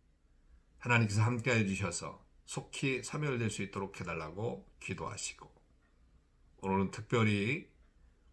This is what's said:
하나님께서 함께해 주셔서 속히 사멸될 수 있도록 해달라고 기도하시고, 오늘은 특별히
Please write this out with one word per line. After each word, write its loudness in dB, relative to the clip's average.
하나님께서 4
함께해 4
주셔서 -4
속히 -4
사멸될 -2
수 -4
있도록 -6
해달라고 -6
기도하시고, -8
오늘은 2
특별히 2